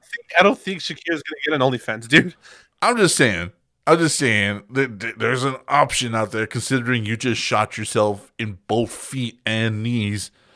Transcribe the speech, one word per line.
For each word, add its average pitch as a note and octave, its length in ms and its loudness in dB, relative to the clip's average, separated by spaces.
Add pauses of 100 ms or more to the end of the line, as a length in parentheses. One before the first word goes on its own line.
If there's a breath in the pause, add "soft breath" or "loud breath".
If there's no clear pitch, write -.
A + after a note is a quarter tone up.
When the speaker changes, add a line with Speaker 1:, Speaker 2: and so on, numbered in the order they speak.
Speaker 1:
think, - 240 -14 (120)
I F#3 40 10
don't G3+ 160 4
think F#3 200 -8
Shakira's D#3+ 440 -6
gonna D3+ 220 -12
get D3+ 80 0
an C#3+ 80 2
OnlyFans, A#2 460 0
dude. D#3+ 280 4 (460 soft breath)
Speaker 2:
I'm A#3+ 160 2
just F#3+ 180 4
saying. F#2+ 360 2 (340)
I'm D#3+ 140 6
just D#3+ 180 0
saying G#2 540 2
that B2+ 280 -2
th-, A2+ 180 -8
there's A#2+ 260 0
an C3+ 140 -4 (100)
option C3+ 480 2
out A2 160 -2
there, A2 160 -2
considering A#2+ 580 -2
you A2 120 -2
just A2+ 240 0
shot G#2+ 360 0
yourself G#2 640 0
in G#2+ 180 -6 (100)
both A2+ 240 0
feet - 540 -8
and A2 380 -2
knees G#2 480 -2 (240 soft breath)